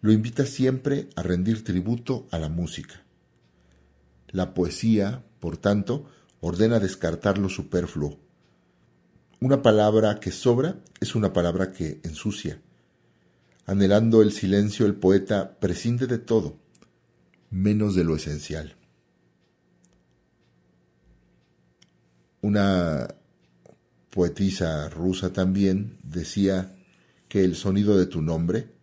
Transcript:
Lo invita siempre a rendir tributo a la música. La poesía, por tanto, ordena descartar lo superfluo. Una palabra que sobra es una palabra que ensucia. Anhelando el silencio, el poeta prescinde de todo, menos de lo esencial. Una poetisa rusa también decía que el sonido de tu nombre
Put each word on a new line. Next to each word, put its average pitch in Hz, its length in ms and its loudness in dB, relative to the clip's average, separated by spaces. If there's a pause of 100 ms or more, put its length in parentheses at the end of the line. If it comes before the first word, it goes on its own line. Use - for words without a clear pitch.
Lo 107 120 4
invita 117 340 2
siempre 131 680 -2
a 85 60 -6
rendir 92 420 -2
tributo 117 680 -4
a 85 80 -6
la 78 100 -4
música. - 540 -8 (1300)
La 92 260 -4
poesía, 104 680 0 (160)
por 80 160 -8
tanto, 104 520 -2 (320)
ordena 104 380 2
descartar 92 600 0
lo 98 100 0
superfluo. 85 720 -4 (1200)
Una 127 220 2
palabra 107 580 4
que 92 100 -6
sobra 131 500 0 (200)
es - 140 -6
una 104 180 0
palabra 87 400 0
que - 320 -8
ensucia. 78 560 -8 (1040)
Anhelando 104 560 6
el 107 100 6
silencio, 104 540 0
el 104 80 2
poeta 95 640 2
prescinde 117 480 -2
de 120 120 -2
todo, 98 400 -2 (920)
menos 104 440 0
de 90 100 4
lo 80 120 0
esencial. 76 600 -8 (3750)
Una 92 720 0 (960)
poetisa 85 800 -2
rusa 92 420 -4
también 98 680 0
decía 92 720 -2 (520)
que 98 140 0
el 92 140 2
sonido 101 420 2
de 92 80 4
tu 87 140 -6
nombre 85 500 -2 (120)